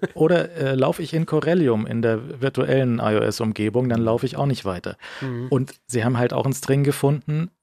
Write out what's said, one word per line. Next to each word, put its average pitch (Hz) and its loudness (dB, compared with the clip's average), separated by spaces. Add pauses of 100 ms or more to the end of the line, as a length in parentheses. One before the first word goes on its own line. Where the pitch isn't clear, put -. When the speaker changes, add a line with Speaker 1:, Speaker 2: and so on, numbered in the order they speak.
Speaker 1:
<laughs> - -8
Speaker 2:
Oder, 160 2
äh, 135 0
laufe 135 2
ich 160 -8
in 160 0
Corellium 147 2
in 117 -2
der 117 -2
virtuellen 127 2
I-O-S-Umgebung, 110 0
dann 117 0
laufe 113 2
ich 127 -4
auch 139 0
nicht 131 -2
weiter. 95 -6 (240)
Speaker 1:
Mhm. 127 -6
Speaker 2:
Und 131 0 (100)
sie 117 -2
haben 123 2
halt 120 2
auch - 0
einen 135 0
String 139 0
gefunden, 147 0 (140)